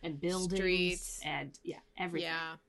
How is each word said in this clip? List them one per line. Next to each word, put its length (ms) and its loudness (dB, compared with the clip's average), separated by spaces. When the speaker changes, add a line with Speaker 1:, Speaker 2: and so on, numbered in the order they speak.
Speaker 1:
and 160 -4
buildings 400 2
Speaker 2:
Streets. 640 2
Speaker 1:
and, 400 -4
yeah, 180 -8
everything. 340 0
Speaker 2:
Yeah. 260 -2